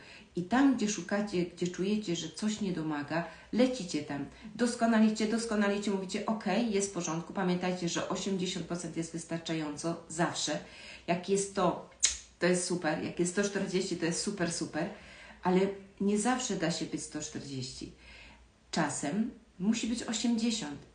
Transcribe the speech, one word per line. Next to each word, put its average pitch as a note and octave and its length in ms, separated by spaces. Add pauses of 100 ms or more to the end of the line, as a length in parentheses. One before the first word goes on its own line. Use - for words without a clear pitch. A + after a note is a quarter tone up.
(360)
I F3 60
tam, C4 340
gdzie G#3 120
szukacie, F#3+ 580
gdzie - 220
czujecie, F#3+ 480
że D#3+ 120
coś G#3+ 320
nie F#3+ 120
domaga, D#3 520 (280)
lecicie G3+ 500
tam, C#3 220 (300)
doskonalicie, A3 720
doskonalicie, G#3 640
mówicie, G3 360
„Okej, G#3+ 460
jest G3 180
w - 40
porządku”. E3 380
Pamiętajcie, F3+ 560
że - 200
osiemdziesiąt F#3 580
procent E3+ 300
jest E3 160
wystarczająco E3 840 (120)
zawsze. E3 500 (480)
Jak F3 220
jest G3 220
sto, F3+ 400 (480)
to F3+ 80
jest F3+ 180
super, E3 400
jak - 160
jest F3 120
sto G3+ 100
czterdzieści, F#3 540
to E3 100
jest E3+ 160
super, F3 300
super, D#3+ 360 (540)
ale F#3 180 (400)
nie G3+ 180
zawsze A#3+ 380
da E3 140
się D#3+ 160
być C#3+ 160
sto - 180
czterdzieści. C#3 720 (800)
Czasem E3 600 (280)
musi G#3+ 280
być A#3+ 160
osiemdziesiąt A3 760 (160)